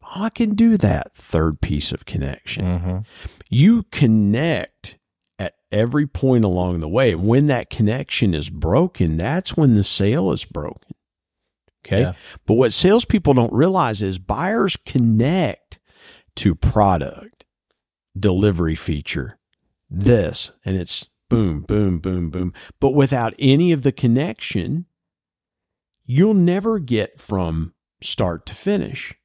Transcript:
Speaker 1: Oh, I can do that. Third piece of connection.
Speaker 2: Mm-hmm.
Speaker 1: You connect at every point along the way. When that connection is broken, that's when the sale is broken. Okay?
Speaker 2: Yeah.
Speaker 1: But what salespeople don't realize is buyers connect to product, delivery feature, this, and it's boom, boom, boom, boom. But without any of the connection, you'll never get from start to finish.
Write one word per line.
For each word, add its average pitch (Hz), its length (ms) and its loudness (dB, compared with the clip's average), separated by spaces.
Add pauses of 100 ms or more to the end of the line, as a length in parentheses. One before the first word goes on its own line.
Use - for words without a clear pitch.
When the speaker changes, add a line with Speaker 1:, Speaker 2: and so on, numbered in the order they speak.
Speaker 1:
Oh, - 220 -8
I 226 40 -2
can 220 260 -2
do 226 220 4
that. 82 380 0
Third 80 480 0
piece - 300 -4
of - 120 -10
connection. - 600 -8
Speaker 2:
Mm-hmm. 90 340 -2 (500)
Speaker 1:
You 196 360 4
connect 110 1120 0 (400)
at 92 160 -8 (180)
every 120 340 0
point 127 380 2
along 90 360 0
the 78 80 -8
way. 110 260 2
When 113 320 2
that 131 240 -2
connection 110 640 0
is 73 160 -6
broken, 82 680 0
that's 127 400 -4
when 139 180 4
the 101 100 4
sale 139 480 -2
is - 120 -6
broken. - 500 -14 (920)
Okay? 95 160 0
Speaker 2:
Yeah. 90 100 0 (340)
Speaker 1:
But 110 80 4
what 120 200 2
salespeople 196 600 2
don't 120 180 4
realize 135 500 0
is 95 160 -4
buyers 180 680 -2
connect 123 920 0 (580)
to 87 180 2
product, - 920 -2 (720)
delivery 92 580 2
feature, 73 640 -6 (520)
this, 101 600 0 (140)
and 95 120 -2
it's - 320 -8 (200)
boom, 90 340 0
boom, 98 360 -2
boom, 87 320 -4
boom. 90 220 -6 (260)
But 135 120 0
without 131 480 0
any 147 340 4
of 143 100 -2
the 135 100 2
connection, 135 920 -4 (1200)
you'll 180 300 2
never 196 440 2
get 120 400 -4
from 82 540 -4 (280)
start 87 460 -6
to - 80 -14
finish. - 600 -6 (100)